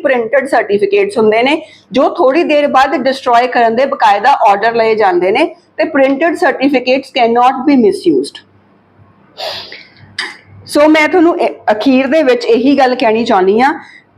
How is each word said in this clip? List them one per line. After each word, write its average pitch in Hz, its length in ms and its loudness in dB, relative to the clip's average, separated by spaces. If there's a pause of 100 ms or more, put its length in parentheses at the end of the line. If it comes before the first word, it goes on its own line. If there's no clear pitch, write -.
ਪ੍ਰਿੰਟਡ 262 460 -2
ਸਰਟੀਫਿਕੇਟਸ 202 680 -2
ਹੁੰਦੇ 220 260 2
ਨੇ, 302 180 0 (300)
ਜੋ 277 180 0
ਥੋੜ੍ਹੀ 320 340 0
ਦੇਰ 294 240 0
ਬਾਅਦ 269 280 0
ਡਿਸਟਰੋਏ 254 520 0
ਕਰਨ 233 280 0
ਦੇ 262 100 0
ਬਕਾਇਦਾ 226 460 0
ਆਰਡਰ 226 440 0
ਲਏ 220 200 0
ਜਾਂਦੇ 185 360 0
ਨੇ 302 240 -2 (220)
ਤੇ 311 60 -2
printed 277 500 0 (120)
certificates 262 720 -2
cannot 247 500 2
be 285 100 4
misused। - 680 0 (2250)
ਸੋ 302 220 2
ਮੈਂ 311 200 2
ਤੁਹਾਨੂੰ 330 320 2
ਇਹ, 226 100 -2 (220)
ਅਖੀਰ 262 360 0
ਦੇ 311 160 0
ਵਿੱਚ 240 220 0
ਇਹੀ 247 320 2
ਗੱਲ 254 180 2
ਕਹਿਣੀ 233 300 -2
ਚਾਹੁੰਦੀ 202 360 2
ਹਾਂ 285 120 2 (440)